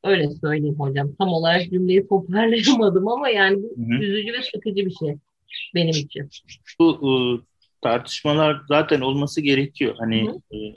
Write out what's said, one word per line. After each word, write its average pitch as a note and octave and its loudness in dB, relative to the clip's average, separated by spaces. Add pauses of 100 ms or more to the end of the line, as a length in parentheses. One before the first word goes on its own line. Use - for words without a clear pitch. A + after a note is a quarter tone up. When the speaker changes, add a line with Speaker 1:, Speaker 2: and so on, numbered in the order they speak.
Speaker 1:
Öyle F3 2
söyleyeyim D3 -2
hocam. C#3 -4
Tam F#3+ 0
olarak E3+ 0
cümleyi F#3 2
toparlayamadım G#3 2
ama C4 -2
yani G3 2
bu A3+ -10
Speaker 2:
Hı - -4
hı. G#3 -2
Speaker 1:
üzücü G#3 -4
ve B3+ -6
sıkıcı G3 -4
bir F#3 -4
şey D3 -6 (580)
benim E3 2
için. C#3+ -6 (500)
Speaker 2:
Bu, E3 4 (100)
ıı, B2 0 (400)
tartışmalar D3 0
zaten D3+ 2
olması C#3+ -2
gerekiyor. C#3 0
Hani, A2 0
Speaker 1:
Hı - -4
hı. - -14
Speaker 2:
e, G#2+ -10